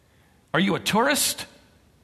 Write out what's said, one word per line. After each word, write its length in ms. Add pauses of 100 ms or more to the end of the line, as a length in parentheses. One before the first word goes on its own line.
(540)
Are 60
you 160
a 40
tourist 640 (580)